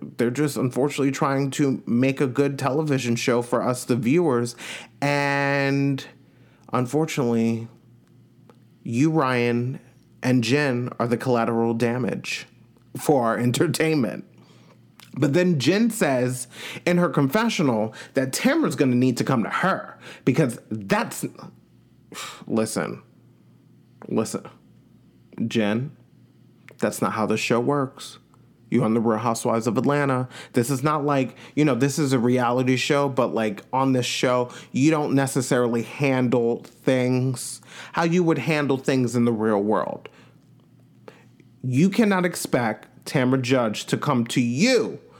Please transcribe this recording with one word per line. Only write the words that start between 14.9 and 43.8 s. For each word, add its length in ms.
But 180
then 260
Jen 300
says 580
in 140
her 100
confessional 840
that 200
Tamara's 420
gonna 180
need 240
to 60
come 200
to 60
her 480
because 340
that's, 560
<sighs> 560
listen, 540
listen, 400
Jen, 480
that's 240
not 120
how 120
the 120
show 220
works. 600
You're 160
on 100
The 60
Real 180
Housewives 480
of 100
Atlanta. 500
This 180
is 100
not 240
like, 300
you 80
know, 120
this 240
is 120
a 60
reality 580
show, 320
but, 240
like, 300
on 220
this 140
show, 420
you 180
don't 240
necessarily 720
handle 800
things 1000
how 120
you 200
would 160
handle 380
things 380
in 100
the 60
real 300
world. 480
You 280
cannot 340
expect 800
Tamra 340
Judge 460